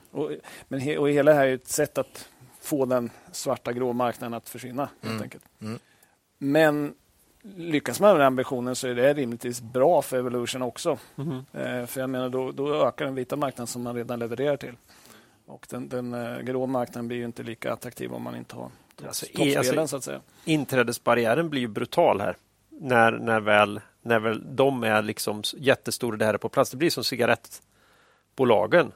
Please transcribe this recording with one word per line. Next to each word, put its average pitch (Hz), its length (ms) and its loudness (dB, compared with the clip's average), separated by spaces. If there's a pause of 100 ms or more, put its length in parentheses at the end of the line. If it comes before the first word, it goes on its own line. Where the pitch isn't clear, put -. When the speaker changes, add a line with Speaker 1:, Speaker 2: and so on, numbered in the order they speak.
(120)
Speaker 1:
Och, 147 200 -4 (360)
men - 120 -4
he-, 151 180 -2
och 147 120 2
hela 147 220 6
det 151 60 8
här 139 60 6
är 135 60 6
ju 131 60 0
ett - 120 -8
sätt - 300 0
att - 320 -6 (320)
få 135 240 0
den 123 240 2 (220)
svarta 123 420 -4
grå 123 200 0
marknaden 120 400 -2
att 113 160 -10
försvinna, 123 400 -8 (120)
helt 110 100 -6
Speaker 2:
Mm. 110 120 -6
Speaker 1:
enkelt. - 200 -16 (180)
Speaker 2:
Mm. 110 180 -10 (580)
Speaker 1:
Men 147 560 2 (640)
lyckas 147 440 -4
man 202 120 8
med 175 80 6
den 139 80 8
ambitionen 127 480 -2
så 131 120 -6
är 123 80 -2
det 131 180 4
rimligtvis 120 480 -4
bra 131 400 4
för 135 160 -2
Evolution 123 440 -4
också. 127 360 -4 (180)
Speaker 3:
Mhm. 135 380 -8
Speaker 1:
Eh, 123 320 -6
för 127 160 -10
jag 131 80 -4
menar, 127 200 -4
då, 131 220 -4
då 143 360 0
ökar 147 180 -4
den 135 100 -6
vita 131 200 -6
marknaden 131 320 -4
som 120 160 -8
man 120 120 -6
redan 120 240 -6
levererar 120 380 -2
till. 127 160 -12 (720)
Och - 240 -20
den, 127 200 -10
den, 123 240 -6
eh, 120 260 -8
grå 127 260 -2
marknaden 123 420 -2
blir 120 100 -6
ju 120 80 -4
inte 117 180 -10
lika 117 300 -6
attraktiv 123 400 -10
om 120 100 -8
man 120 120 -10
inte 120 200 -14
har 123 140 -12 (380)
Speaker 3:
Alltså, - 180 -8
Speaker 1:
toppspelen, 143 280 0
Speaker 3:
i-, 143 40 2
alltså, 135 300 2
Speaker 1:
så 143 100 -6
att 131 60 -10
säga. 139 180 -10 (240)
Speaker 3:
inträdesbarriären 123 1040 2
blir 143 120 -2
ju 120 60 -2
brutal 117 540 2
här. 98 160 -2 (320)
När, 123 420 4
när 117 280 0
väl, 104 420 4 (200)
när 117 180 4
väl 113 360 -4
de 131 280 2
är 110 180 4
liksom 107 380 -4
s-, - 180 -6
jättestora, 123 600 0
det 110 80 2
här 107 80 4
är 98 40 0
på 113 120 -4
plats. - 220 2
Det 127 60 -10
blir 160 120 0
som 127 140 -4
cigarettbolagen. - 1900 0